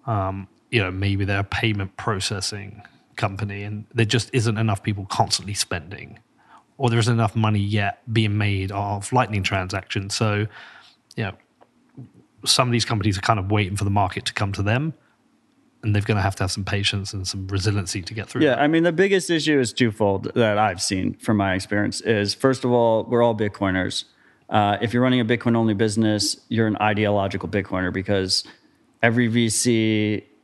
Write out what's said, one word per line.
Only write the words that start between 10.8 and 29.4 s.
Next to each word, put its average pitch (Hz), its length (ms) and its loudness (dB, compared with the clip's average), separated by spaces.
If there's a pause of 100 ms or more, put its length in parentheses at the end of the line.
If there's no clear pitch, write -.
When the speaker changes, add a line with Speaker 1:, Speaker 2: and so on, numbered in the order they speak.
Speaker 1:
you 113 80 -4
know, 98 80 -6 (1120)
some 127 240 2
of 120 40 2
these 117 120 2
companies 101 340 0
are - 40 -8
kind 107 180 2
of 95 100 -4
waiting 101 240 0
for 101 80 -4
the 101 80 -2
market 98 360 -2
to - 60 -6
come 101 200 -4
to 101 100 -6
them, 127 320 0 (880)
and 104 100 0
they're 101 100 2
gonna 104 200 0
have 95 140 0
to 95 80 -2
have 90 80 -2
some 98 120 -6
patience 98 480 -4
and 92 140 -8
some 95 220 -8
resiliency 98 540 -2
to - 120 -12
get 107 140 -10
through 131 140 -2
Speaker 2:
Yeah, 143 80 4
Speaker 1:
that. 123 100 2
Speaker 2:
I 147 80 6
mean, 165 160 4
the 175 80 2
biggest 190 360 2
issue 151 300 2
is 123 140 0
twofold 104 640 0
that 107 200 4
I've 101 240 0
seen 95 340 -2
from 110 240 0
my 98 160 2
experience 101 460 -2
is, 104 320 0
first 135 320 2
of 123 60 2
all, 117 320 4
we're 120 220 2
all 117 100 4
Bitcoiners. 98 680 -2 (460)
Uh, 104 320 4
if 110 100 -2
you're 123 100 2
running 127 180 4
a 117 40 2
Bitcoin-only 117 480 2
business, 107 640 0 (120)
you're 113 180 2
an 107 100 0
ideological 101 720 0
Bitcoiner 92 420 -2
because 95 540 -2 (580)
every 117 240 4
V 113 220 2